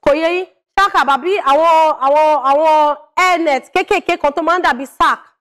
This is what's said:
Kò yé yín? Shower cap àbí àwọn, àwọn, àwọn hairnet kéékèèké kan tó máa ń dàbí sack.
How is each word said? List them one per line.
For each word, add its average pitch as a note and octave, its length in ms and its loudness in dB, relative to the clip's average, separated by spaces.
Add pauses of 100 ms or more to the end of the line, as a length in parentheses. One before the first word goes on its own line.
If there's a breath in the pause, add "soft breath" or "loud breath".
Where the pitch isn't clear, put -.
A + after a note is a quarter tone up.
Kò C#4+ 120 0
yé E4 200 -2
yín? F#4 120 -6 (320)
Shower G4+ 140 0
cap D#4 160 0
àbí C#4 320 -2
àwọn, D#4+ 600 2
àwọn, D4 440 0
àwọn D4 520 2 (220)
hairnet E4 460 0 (100)
kéékèèké F4+ 440 -2
kan D4 160 -2
tó E4+ 80 -6
máa E4 180 -2
ń E4+ 40 -8
dàbí C#4 220 -2
sack. - 360 -2 (200)